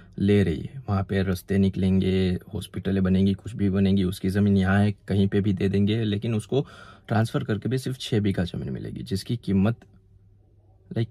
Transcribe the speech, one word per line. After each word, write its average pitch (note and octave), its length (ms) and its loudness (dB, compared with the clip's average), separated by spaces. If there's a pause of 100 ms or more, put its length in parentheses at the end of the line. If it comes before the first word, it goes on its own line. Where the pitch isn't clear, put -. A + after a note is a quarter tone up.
(180)
ले G2+ 240 4
रही E2+ 180 -2
है। - 280 -12
वहाँ G2 140 0
पे F#2+ 200 -2
रास्ते F#2+ 360 -2
निकलेंगे, F#2 800 2 (160)
हॉस्पिटलें G2 480 -4
बनेंगी, F#2+ 320 2
कुछ - 200 -12
भी G2+ 160 0
बनेंगी, G2 340 2
उसकी F#2+ 240 -2
ज़मीन G2+ 280 2
यहाँ F#2+ 240 4
है G#2 120 2 (160)
कहीं G2 200 2
पे G2+ 120 0
भी G2+ 120 2
दे F#2+ 160 0
देंगे, G2+ 360 2
लेकिन G#2+ 300 -2
उसको B2 320 -2 (420)
ट्रांसफ़र A#2 360 0
करके G#2 240 -4
भी B2+ 100 -2
सिर्फ B2+ 220 -8
छः - 200 -2
बीघा G2 240 0
ज़मीन - 260 -8
मिलेगी, G2+ 320 -10
जिसकी G2 340 -6
कीमत, G2 400 0 (1160)
लाइक, A2+ 180 -4